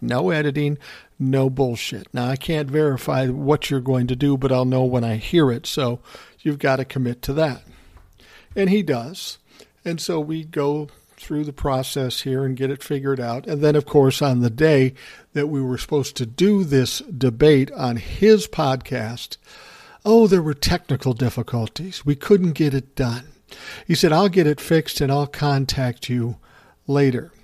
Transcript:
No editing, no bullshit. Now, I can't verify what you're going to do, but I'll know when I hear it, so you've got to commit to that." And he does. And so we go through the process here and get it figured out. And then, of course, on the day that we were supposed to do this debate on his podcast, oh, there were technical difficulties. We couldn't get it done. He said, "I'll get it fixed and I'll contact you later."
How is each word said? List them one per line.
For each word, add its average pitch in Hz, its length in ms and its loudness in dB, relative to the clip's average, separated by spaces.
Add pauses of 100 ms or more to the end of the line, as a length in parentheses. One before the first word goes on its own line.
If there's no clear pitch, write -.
No 127 280 -2
editing, 147 460 0 (420)
no 135 300 2
bullshit. 123 640 -4
Now, 127 160 -2
I 135 80 -2
can't 151 340 -4
verify 139 580 0
what 139 420 -2
you're 131 100 0
going 127 280 0
to 127 80 -2
do, 139 200 0
but 131 160 -2
I'll 127 140 2
know 127 180 2
when 123 200 0
I 113 120 -2
hear 131 340 2
it, 117 160 -6
so 123 340 -4 (400)
you've 147 180 -4
got 135 180 0
to 131 80 -4
commit 123 380 -6
to 139 120 -6
that." 151 280 -2 (920)
And 196 140 2
he 202 140 2
does. 143 560 -6 (480)
And 170 140 -6
so 165 180 -4
we 160 260 -6
go 147 440 -4 (280)
through 151 280 -6
the 147 80 -6
process 131 680 -4
here 135 220 -2
and 131 120 -4
get 135 140 -2
it 135 120 -8
figured 135 380 -2
out. 120 260 -6
And 147 160 -2
then, 151 140 4
of 143 100 0
course, 135 340 4
on 131 200 2
the 120 100 2
day 135 440 4 (380)
that 147 140 0
we 147 160 -4
were 127 160 -2
supposed - 380 -4
to 123 100 -4
do 190 380 2
this 135 360 0
debate 135 720 4
on 123 240 -4
his 214 520 4
podcast, 127 880 -4 (680)
oh, 220 220 8
there 180 160 4
were 151 120 -2
technical - 580 -2
difficulties. 120 920 -4
We 143 120 0
couldn't 185 360 2
get 143 220 0
it - 200 -6
done. 123 340 -4 (580)
He 175 80 0
said, 156 180 2
"I'll 190 160 4
get 175 180 4
it 147 140 0
fixed - 400 -2
and 139 120 2
I'll 143 140 0
contact 135 840 -2
you 120 280 -2 (500)
later." 139 460 0 (120)